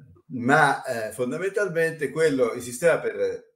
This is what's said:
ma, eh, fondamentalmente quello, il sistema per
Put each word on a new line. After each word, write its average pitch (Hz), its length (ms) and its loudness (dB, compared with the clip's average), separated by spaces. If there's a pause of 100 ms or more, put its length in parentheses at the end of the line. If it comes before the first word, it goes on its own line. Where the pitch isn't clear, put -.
(340)
ma, 139 500 2
eh, 113 280 -6
fondamentalmente 160 1000 -2
quello, 147 420 2
il 123 100 -8
sistema 135 360 2
per 101 580 -4